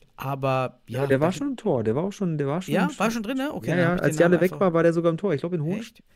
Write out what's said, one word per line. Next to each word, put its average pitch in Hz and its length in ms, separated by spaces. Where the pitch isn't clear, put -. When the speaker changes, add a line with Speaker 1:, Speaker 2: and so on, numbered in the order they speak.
Speaker 1:
Aber, 131 680
ja, 120 140
Speaker 2:
Ja, 139 40
der 135 140
war 160 80
Speaker 1:
da 185 40
Speaker 2:
schon 277 180
im 247 60
Tor. 139 280
Der 110 100
war 147 80
auch 202 100
schon, 170 260
der 143 100
war 156 120
schon - 140
Speaker 1:
Ja, - 120
Speaker 2:
im - 20
Speaker 1:
war 294 80
Speaker 2:
Tor. 214 160
Speaker 1:
schon 226 100
drin, 240 140
ne? 277 180
Okay, - 140
Speaker 2:
Ja, 165 80
Speaker 1:
dann 175 80
Speaker 2:
ja, 170 60
Speaker 1:
hab 180 80
ich - 40
Speaker 2:
als 151 140
Speaker 1:
den 160 40
Namen 170 120
Speaker 2:
Jalle 165 80
weg 175 120
Speaker 1:
einfach 147 80
Speaker 2:
war, 180 140
war 165 80
der 165 100
sogar 165 200
im 165 40
Tor. 196 160
Ich 139 100
glaub, 175 100
in 165 100
Hohenstein. 175 180
Speaker 1:
Echt? - 220